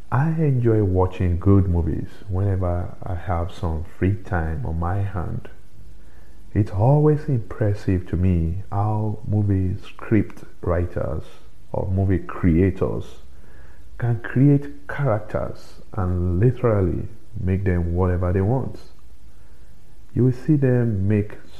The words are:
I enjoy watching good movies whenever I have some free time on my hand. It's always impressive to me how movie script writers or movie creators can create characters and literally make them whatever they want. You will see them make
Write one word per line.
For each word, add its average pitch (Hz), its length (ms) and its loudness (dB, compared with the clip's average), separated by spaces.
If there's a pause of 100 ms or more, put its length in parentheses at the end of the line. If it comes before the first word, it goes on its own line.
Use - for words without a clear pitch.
(120)
I 143 180 2
enjoy 127 540 4
watching 92 560 2
good 98 280 6
movies 82 420 0 (200)
whenever 92 720 0
I 92 140 -6
have 87 360 -2
some 80 340 -4 (120)
free 98 200 2
time 80 460 -2
on 82 140 -4
my 87 240 0
hand. 85 480 -4 (1040)
It's 104 160 2
always 147 580 4
impressive 101 840 0
to 98 60 0
me 87 460 2 (100)
how 107 540 -2
movie 98 560 2
script - 600 0 (180)
writers 85 600 -2 (480)
or - 180 -4
movie 95 300 2
creators - 1040 2 (760)
can 120 220 0
create 143 680 2
characters - 920 -4 (120)
and 90 440 0
literally 104 680 2 (320)
make 95 240 0
them 87 320 0
whatever 90 380 2
they 95 80 2
want. 120 360 0 (1400)
You 120 120 4
will 127 80 4
see 156 240 2
them 120 500 2
make 104 300 2 (220)